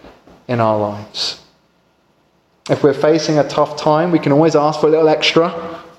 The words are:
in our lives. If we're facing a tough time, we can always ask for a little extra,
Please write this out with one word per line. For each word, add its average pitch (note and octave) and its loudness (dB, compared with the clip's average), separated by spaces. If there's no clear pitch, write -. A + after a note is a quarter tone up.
in A#2+ -2
our A2 2
lives. G#2 -8
If D3 -2
we're C#3+ 4
facing D#3 0
a C#3 0
tough - -2
time, D#3 0
we E3 2
can D3+ 0
always D3+ 4
ask D3 0
for D#3 2
a D3+ 2
little D#3+ 4
extra, E3 0